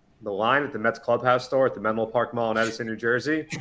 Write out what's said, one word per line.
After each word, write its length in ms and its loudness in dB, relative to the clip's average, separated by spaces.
the 100 -6
line 320 2
at 80 -8
the 60 -6
Mets 200 0
clubhouse 460 2
store 220 2
at 80 -2
the 60 -10
Menlo 260 0
Park 280 -2
Mall 160 0
in 60 0
Edison, 300 0
New 100 -6
Jersey, 500 0